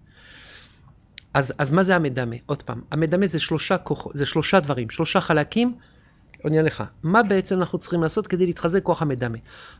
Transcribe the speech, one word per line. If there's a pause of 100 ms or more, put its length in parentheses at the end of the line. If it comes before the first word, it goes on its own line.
(1300)
אז,
אז
מה
זה
המדמה? (100)
עוד
פעם, (100)
המדמה
זה
שלושה
כוח-,
זה
שלושה
דברים,
שלושה
חלקים. (720)
אני
אענה
לך, (200)
מה
בעצם
אנחנו
צריכים
לעשות
כדי
להתחזק
כוח
המדמה? (420)